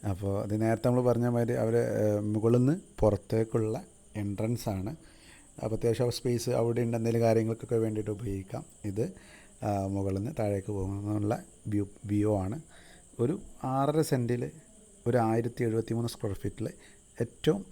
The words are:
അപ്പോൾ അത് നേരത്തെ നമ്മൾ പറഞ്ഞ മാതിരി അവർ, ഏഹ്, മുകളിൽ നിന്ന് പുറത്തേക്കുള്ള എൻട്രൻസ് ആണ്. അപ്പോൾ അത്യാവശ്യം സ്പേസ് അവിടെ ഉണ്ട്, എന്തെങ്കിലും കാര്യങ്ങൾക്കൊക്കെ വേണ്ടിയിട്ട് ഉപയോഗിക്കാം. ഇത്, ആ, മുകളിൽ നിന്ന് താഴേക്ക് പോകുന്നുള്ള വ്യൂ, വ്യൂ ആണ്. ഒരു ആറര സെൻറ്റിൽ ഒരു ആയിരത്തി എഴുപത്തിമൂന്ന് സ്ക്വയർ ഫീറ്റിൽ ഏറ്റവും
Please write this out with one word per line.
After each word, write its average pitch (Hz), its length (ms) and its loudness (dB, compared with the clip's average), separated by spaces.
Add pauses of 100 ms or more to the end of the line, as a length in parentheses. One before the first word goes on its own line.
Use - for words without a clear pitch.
(120)
അപ്പോൾ 98 220 -2 (100)
അത് 107 180 -2
നേരത്തെ 113 260 2
നമ്മൾ 123 220 2
പറഞ്ഞ 120 260 2
മാതിരി 117 180 2 (100)
അവർ, 113 120 2 (260)
ഏഹ്, 107 200 2 (120)
മുകളിൽ 113 260 4
നിന്ന് 135 160 4 (240)
പുറത്തേക്കുള്ള 110 760 2 (400)
എൻട്രൻസ് 104 540 -2
ആണ്. 95 220 -4 (720)
അപ്പോൾ 110 140 -2
അത്യാവശ്യം 117 360 0
സ്പേസ് 120 380 -2
അവിടെ 120 360 2
ഉണ്ട്, 117 120 -2
എന്തെങ്കിലും 113 300 2
കാര്യങ്ങൾക്കൊക്കെ 113 580 2
വേണ്ടിയിട്ട് 107 260 -2
ഉപയോഗിക്കാം. 98 520 -6 (220)
ഇത്, 107 200 -2 (580)
ആ, 110 60 0 (260)
മുകളിൽ 98 240 0
നിന്ന് 113 200 -4
താഴേക്ക് 101 320 -2
പോകുന്നുള്ള 101 640 -2 (340)
വ്യൂ, 104 180 0 (200)
വ്യൂ 104 260 2 (120)
ആണ്. 101 140 -4 (600)
ഒരു 127 160 0 (280)
ആറര 139 380 2
സെൻറ്റിൽ 123 400 0 (680)
ഒരു 117 100 4
ആയിരത്തി 113 460 2
എഴുപത്തിമൂന്ന് 113 500 0
സ്ക്വയർ 101 200 -4
ഫീറ്റിൽ - 340 -6 (500)
ഏറ്റവും 156 440 0 (100)